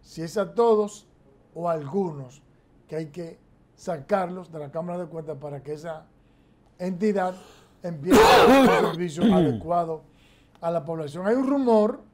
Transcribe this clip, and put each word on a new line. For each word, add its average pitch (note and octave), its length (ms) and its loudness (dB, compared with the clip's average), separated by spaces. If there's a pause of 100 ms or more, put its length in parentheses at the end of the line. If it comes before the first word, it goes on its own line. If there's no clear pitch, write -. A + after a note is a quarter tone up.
si - 200 -14
es E3 140 -8
a F#3 180 -4
todos G#3+ 540 2 (440)
o E3+ 160 -6
a E3+ 40 0
algunos D3+ 680 -6 (440)
que D#3 100 -12
hay D#3+ 100 -6
que E3+ 320 -16 (360)
sacarlos F3+ 760 -6
de D#3+ 80 -14
la C#3+ 100 -12
Cámara F3 300 -8
de F3 60 -10
Cuentas D#3 320 -12
para C#3+ 240 -12
que D3 100 -12
esa D#3 340 -12 (720)
entidad F#3 560 -2 (480)
empiece F3 380 2
a A#3+ 260 8
dar C4 380 6
un - 60 -2
servicio E3 340 -4
<coughs> G#3+ 100 6
adecuado D#3+ 680 0 (580)
a E3+ 100 -4
la E3+ 140 -4
población. E3 420 -8
Hay A3 80 2
un C4 120 0
rumor A#3+ 540 2 (140)